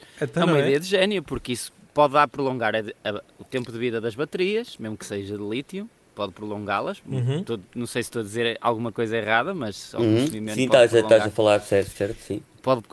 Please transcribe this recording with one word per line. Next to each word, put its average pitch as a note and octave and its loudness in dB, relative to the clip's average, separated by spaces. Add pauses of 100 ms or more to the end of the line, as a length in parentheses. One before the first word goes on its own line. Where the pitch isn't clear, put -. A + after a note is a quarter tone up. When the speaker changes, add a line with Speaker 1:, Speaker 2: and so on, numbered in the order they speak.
(220)
Speaker 1:
Então, D#3 -2
Speaker 2:
é - 2
uma D#3+ 4
Speaker 1:
não D3 4
é? C#3+ 4
Speaker 2:
ideia C#3+ 2
de F3+ -10
gênio, F#3+ 0
porque C3 -8
isso - -8 (200)
pode D3 4
dar D3 6
a C#3+ 2
prolongar B2+ -2
a, A2 4 (300)
a, G2+ -4 (160)
o - -18
tempo B2+ -8
de A2+ -10
vida A#2 -2
das G#2+ -6
baterias, F#3 -4
mesmo A2 -8
que - -14
seja G2+ -8
de G2+ -8
lítio, C#3+ -8 (260)
pode G#2 -6
prolongá-las. G#2+ -6
Speaker 1:
Uhum. C3+ -2
Speaker 2:
Tô, A#2 -6 (160)
não A#2+ -6
sei A#2 -4
se - -6
estou A#2+ -6
a - -4
dizer A2+ -4
alguma A#2 -2
coisa A#2 -2
errada, A2+ 2
mas A2+ -8
ao A#2 -2
Speaker 3:
Uhum. A2+ 4
Speaker 2:
consumimento G#2+ -4
Speaker 3:
Sim, B2+ 2
Speaker 2:
pode A#2+ 10
Speaker 3:
estás A2+ 4
a, A#2 10
estás A2 4 (220)
a G#2+ 0
Speaker 2:
prolongar. - -12
Speaker 3:
falar G#2+ 4
certo, G2 2
certo, G2+ -6
sim. G2+ -8 (200)
Speaker 2:
Pode, B2+ 0